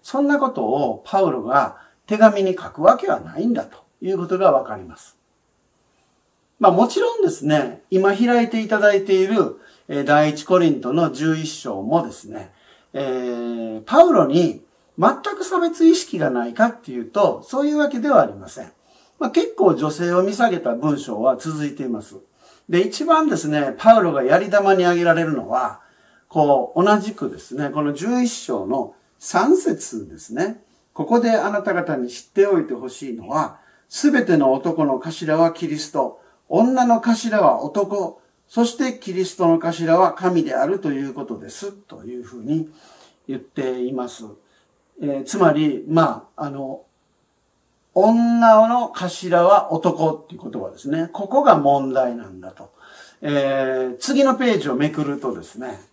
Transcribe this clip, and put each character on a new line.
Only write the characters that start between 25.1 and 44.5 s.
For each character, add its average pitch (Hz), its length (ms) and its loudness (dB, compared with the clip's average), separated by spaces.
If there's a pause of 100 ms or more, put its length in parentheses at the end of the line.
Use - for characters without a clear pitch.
れ 165 120 0
る 156 80 -2
の 120 160 -6
は、 123 320 -4 (460)
こ 143 480 2
う、 175 80 2
同 208 140 6
じ 208 140 -4
く 131 180 -6
で - 80 -12
す - 180 -16
ね、 143 140 -4
こ 151 140 -4
の 147 100 -2
十 233 300 -2
一 233 60 0
章 104 360 -6
の - 300 -4 (240)
三 262 380 2
節 110 520 -6
で 78 80 -20
す - 160 -16
ね。 196 300 -6 (300)
こ 156 120 -6
こ 233 140 2
で 233 180 2
あ 202 140 -2
な 208 100 -2
た 190 140 -2
方 170 220 -4
に 123 120 -6
知 - 200 -18
っ - 20 -20
て 196 160 4
お 185 120 2
い - 60 -2
て 131 80 -8
ほ 123 160 -10
し 131 220 -12
い - 20 -8
の 113 140 -14
は、 147 320 -4 (300)
す - 200 0
べ 240 140 2
て 165 140 2
の 135 160 4
男 156 320 0
の 131 120 -2
頭 156 400 -4
は 165 140 4
キ 165 160 -6
リ 151 100 -4
ス - 140 -10
ト、 - 280 -4 (300)
女 247 360 4
の 226 160 4
頭 226 400 0
は - 220 4
男、 196 580 -4 (260)
そ 233 180 0
し 233 100 -6
て 254 180 -4
キ 190 200 -12
リ 185 120 -2
ス - 100 -12
ト 175 120 2
の 165 120 4
頭 165 380 0
は 185 160 4
神 180 300 0
で 127 120 -4
あ 131 100 2
る 185 140 -2
と 151 120 -4
い 139 140 -6
う 131 80 -10
こ 131 120 -10
と 113 140 -10
で - 100 -16
す、 202 220 -12
と 127 340 -20
い 123 140 -12
う 117 40 -14
ふ 123 160 -18
う 110 40 -16
に 156 260 -2 (580)
言 131 100 -8
っ - 40 -10
て 127 420 -6
い 131 100 -4
ま 123 140 -6
す。 117 180 -16 (760)